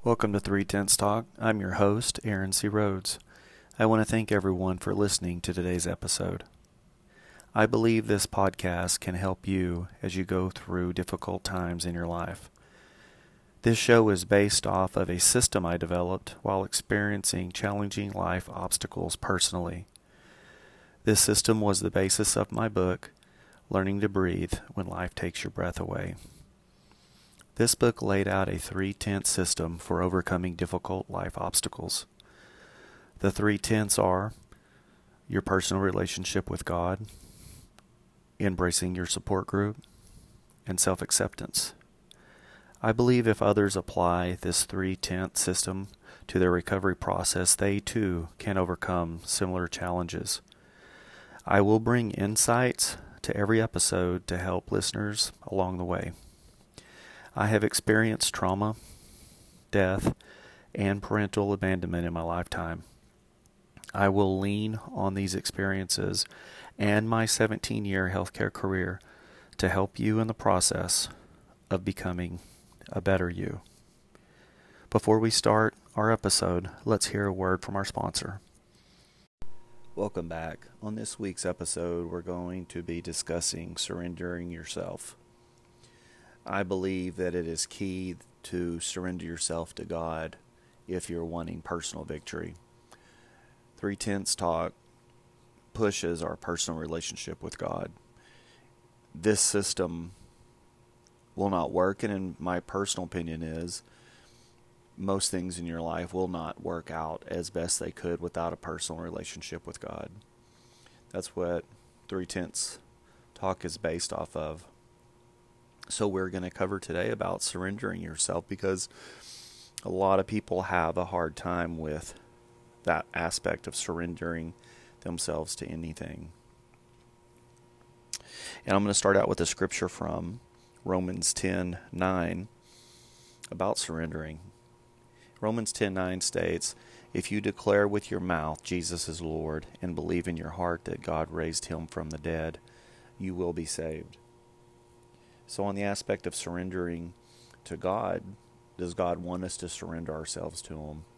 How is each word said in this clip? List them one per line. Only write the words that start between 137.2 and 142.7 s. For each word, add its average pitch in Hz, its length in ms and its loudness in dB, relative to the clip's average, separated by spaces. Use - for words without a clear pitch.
you 104 80 0
declare 104 480 2
with 101 240 -2
your 98 80 -2
mouth 78 420 -2
Jesus 85 460 -4
is 80 120 -8
Lord 78 460 -4
and 90 140 -4
believe 85 320 0
in 85 80 -4
your 82 140 -8
heart 87 340 -4
that 85 180 -6
God 80 300 -2
raised 80 320 -4
him 82 240 -8
from 82 220 -8
the 78 80 -8
dead, 80 420 -4